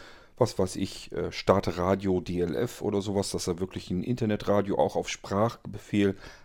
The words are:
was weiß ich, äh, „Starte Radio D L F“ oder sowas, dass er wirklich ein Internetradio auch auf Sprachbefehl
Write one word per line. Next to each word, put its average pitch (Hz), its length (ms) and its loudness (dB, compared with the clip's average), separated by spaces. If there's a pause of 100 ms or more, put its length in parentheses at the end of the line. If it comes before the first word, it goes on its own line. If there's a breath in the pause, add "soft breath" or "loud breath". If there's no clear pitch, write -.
(400 loud breath)
was - 200 2
weiß 92 160 0
ich, - 360 -6
äh, 85 200 -4
„Starte 95 460 2
Radio 92 440 2
D 87 200 -2
L 85 140 0
F“ - 260 -2
oder 101 200 0
sowas, 98 300 -2
dass - 160 -4
er 85 120 -2
wirklich 90 300 -6
ein 90 140 0
Internetradio 104 720 0
auch 78 180 2
auf 82 140 -2
Sprachbefehl 101 1080 0 (300 loud breath)